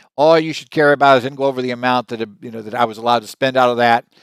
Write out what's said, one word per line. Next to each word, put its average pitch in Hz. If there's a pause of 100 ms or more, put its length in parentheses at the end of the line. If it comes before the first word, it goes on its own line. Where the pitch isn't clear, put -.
(180)
All 160
you 160
should -
care 147
about 139
is, 117
"Didn't 135
go 135
over 127
the 127
amount 123
that, 117 (220)
you 120
know, 113
that 107
I 120
was 107
allowed 117
to 107
spend 131
out 127
of 120
that, 120 (180)